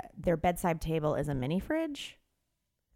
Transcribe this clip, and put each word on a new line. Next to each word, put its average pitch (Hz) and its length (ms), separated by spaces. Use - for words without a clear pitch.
their 165 200
bedside 170 440
table 156 340
is 143 140
a 143 60
mini 139 240
fridge. 311 580